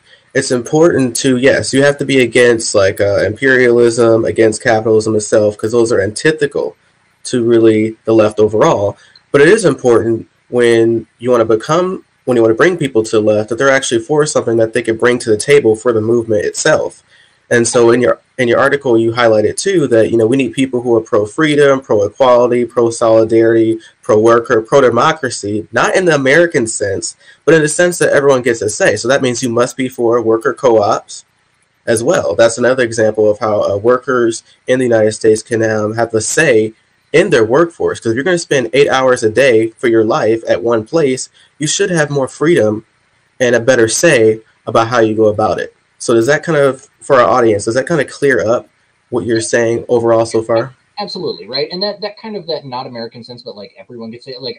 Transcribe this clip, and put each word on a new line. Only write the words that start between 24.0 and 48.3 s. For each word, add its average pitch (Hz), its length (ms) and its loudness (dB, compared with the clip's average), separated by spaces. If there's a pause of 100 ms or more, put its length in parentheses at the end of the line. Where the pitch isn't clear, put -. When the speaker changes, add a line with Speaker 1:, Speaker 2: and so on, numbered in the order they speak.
Speaker 1:
pro-worker, 113 600 2
pro-democracy, 120 1120 0
not 139 240 0
in 190 80 0
the 165 100 2
American 139 540 2
sense, - 480 -6 (280)
but 151 80 2
in 160 80 4
the 151 80 0
sense 175 300 0
that 151 140 0
everyone 139 300 2
gets 117 200 -2
a 104 80 -2
say. 170 240 0
So 110 140 -6
that 135 120 0
means 123 220 -4
you 131 60 -2
must 120 280 -2
be 131 120 -4
for 120 340 -2
worker 113 320 0
co-ops 113 680 0 (640)
as 117 180 -2
well. - 320 -2
That's 117 200 2
another 123 280 0
example 110 440 0
of 104 120 -2
how, 107 220 -2
uh, - 140 -2
workers 120 680 -2 (240)
in 127 100 0
the 131 60 -2
United 110 280 2
States 110 300 0
can, 113 220 -4
um, 110 300 -4
have 117 200 -2
a 110 60 0
say 110 520 0 (400)
in 180 180 2
their 123 140 2
workforce. 123 540 0
'Cause 117 140 -4
if - 20 -4
you're 127 80 -4
gonna 175 160 -2
spend 135 340 -2
eight 139 160 4
hours 127 360 0
a 110 60 0
day 113 400 2
for - 180 -6
your 113 160 2
life 113 420 -2
at 98 160 -2
one 113 240 -2
place, 143 420 -2 (300)
you 151 80 -6
should 185 240 -2
have 151 200 -2
more 135 180 -2
freedom 113 580 0 (540)
and 123 160 2
a 117 40 0
better 117 280 2
say 113 520 2 (280)
about 117 180 0
how 120 140 -2
you 107 160 0
go 110 100 2
about 101 320 -2
it. - 160 -10 (240)
So - 160 -2
does 113 140 2
that 147 160 -2
kind 160 120 -2
of, 139 320 0 (120)
for - 160 0
our 120 120 4
audience, 110 380 0
does 113 80 -2
that 131 120 -2
kind 170 140 -2
of 127 60 -4
clear 135 340 -2